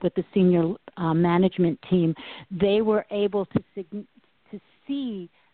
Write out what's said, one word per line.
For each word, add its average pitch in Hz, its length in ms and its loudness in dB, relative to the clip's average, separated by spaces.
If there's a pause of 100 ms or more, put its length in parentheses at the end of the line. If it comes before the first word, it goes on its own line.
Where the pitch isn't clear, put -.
with 175 140 -2
the 185 80 -2 (100)
senior, 180 420 4 (220)
uh, 165 160 0
management 175 640 2 (100)
team, 165 260 2 (360)
they 202 300 2
were 214 300 0
able 202 360 -2
to - 160 -4 (100)
sig-, 196 320 -12 (460)
to 202 100 -14 (260)
see 240 420 -6 (240)